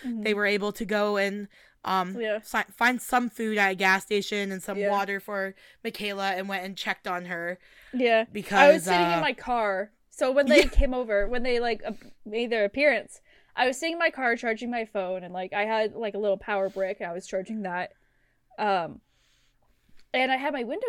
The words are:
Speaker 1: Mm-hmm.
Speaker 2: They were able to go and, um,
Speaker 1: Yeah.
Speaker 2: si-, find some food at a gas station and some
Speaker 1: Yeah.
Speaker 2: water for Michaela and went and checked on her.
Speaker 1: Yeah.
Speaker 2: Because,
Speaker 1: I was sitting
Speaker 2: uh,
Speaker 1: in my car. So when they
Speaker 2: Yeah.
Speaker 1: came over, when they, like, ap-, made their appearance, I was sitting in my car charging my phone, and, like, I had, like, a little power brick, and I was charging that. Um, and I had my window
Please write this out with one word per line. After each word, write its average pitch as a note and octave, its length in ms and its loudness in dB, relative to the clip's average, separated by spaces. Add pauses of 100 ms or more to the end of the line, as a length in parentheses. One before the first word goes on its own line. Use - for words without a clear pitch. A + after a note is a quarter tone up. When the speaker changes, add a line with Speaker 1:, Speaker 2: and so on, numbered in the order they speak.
Speaker 1:
Mm-hmm. A#3 160 -6
Speaker 2:
They G#3 140 -2
were G#3 100 0
able G3+ 280 0
to A3+ 120 -10
go G#3 320 0
and, G3+ 320 -2 (340)
um, F#3+ 380 -2
Speaker 1:
Yeah. A3 220 -2
Speaker 2:
si-, - 340 -4
find A#3+ 240 2
some B3 300 0
food A3 260 -4
at G3 140 4
a F#3+ 40 -2
gas F#3+ 280 2
station G3+ 500 -2
and F#3+ 100 -8
some G3 140 -6
Speaker 1:
Yeah. G3+ 140 0
Speaker 2:
water G3 280 0
for F#3+ 360 -6 (280)
Michaela G3+ 500 -4
and F#3 140 -4
went G3 200 -6
and F#3+ 100 -10
checked - 300 -6
on F3+ 180 -4
her. F3 340 -6 (360)
Speaker 1:
Yeah. A#3 360 4
Speaker 2:
Because, G#3 280 -8
Speaker 1:
I C#4+ 160 12
was D4 100 0
sitting F3+ 220 4
Speaker 2:
uh, E4+ 80 2
Speaker 1:
in E4 80 2
my C#4+ 100 0
car. G#3+ 600 -2 (180)
So B3+ 200 0
when C#4 140 4
they D4 200 8
Speaker 2:
Yeah. - 40 0
Speaker 1:
came - 240 4
over, A3 340 0
when A#3+ 160 -2
they, B3 160 0
like, A#3 280 -2
ap-, G#3+ 180 -10 (220)
made A3+ 240 -4
their A3 160 2
appearance, B3+ 560 0 (340)
I B3+ 100 2
was B3+ 120 -2
sitting E4 160 -2
in E4+ 40 -6
my E4 120 2
car B3 260 0
charging A#3 340 -4
my A#3 140 -4
phone, F#3 400 -6
and, F3 80 -14
like, F#3 220 -8
I G#3 100 0
had, A3 300 0
like, G#3+ 180 -4
a G3 60 -6
little G3+ 180 0
power G3 320 -2
brick, F#3+ 320 -4
and F3 80 -6
I E3+ 60 -8
was F#3 120 -10
charging G#3 360 -6
that. F3+ 300 -6 (640)
Um, F3 420 0 (1120)
and C4 180 2
I C4 60 2
had C#4+ 160 -2
my B3+ 120 -4
window G4 240 -4